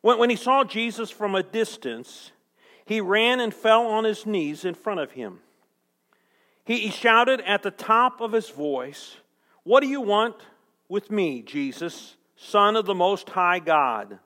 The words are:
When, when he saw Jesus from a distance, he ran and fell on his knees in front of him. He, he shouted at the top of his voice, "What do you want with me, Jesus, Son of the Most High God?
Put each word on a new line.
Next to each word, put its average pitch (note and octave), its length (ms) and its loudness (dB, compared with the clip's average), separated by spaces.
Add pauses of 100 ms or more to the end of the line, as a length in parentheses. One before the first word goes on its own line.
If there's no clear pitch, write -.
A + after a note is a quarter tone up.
When, A3+ 180 2
when A#3+ 100 4
he A#3 60 2
saw C4+ 280 2
Jesus A3 460 -6
from G#3 240 -6
a F#3+ 80 0
distance, F#3 880 -8 (540)
he G#3+ 160 -2
ran A3+ 380 2
and A3+ 120 -2
fell A3+ 360 4
on A3 160 0
his G#3+ 240 -4
knees D#3 360 -4
in F3 120 -4
front G3 240 -6
of C#3+ 140 -6
him. G#2+ 260 -12 (1300)
He, A3+ 160 -2
he G#3 100 -4
shouted A#3+ 500 4
at F#3+ 220 -2
the F#3+ 80 -6
top A#3+ 500 0
of A3+ 100 -6
his A3 200 -4
voice, C#3 680 -8 (460)
"What A#3+ 180 6
do C#4 60 -4
you C#4 120 -4
want G#3+ 360 0 (520)
with G3 220 -6
me, E3+ 320 -2
Jesus, C#3+ 720 -8 (200)
Son G#3 400 2
of G#3+ 100 0
the G3 100 -2
Most F#3 320 0
High F3+ 320 0
God? B2 680 0